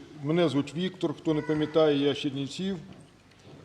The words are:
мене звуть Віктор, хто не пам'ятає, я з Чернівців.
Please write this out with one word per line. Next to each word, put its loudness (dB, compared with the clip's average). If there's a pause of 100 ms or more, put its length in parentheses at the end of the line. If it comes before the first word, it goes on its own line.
(240)
мене 4
звуть 0
Віктор, -2
хто -2
не 0
пам'ятає, 4
я 4
з -8
Чернівців. -4 (880)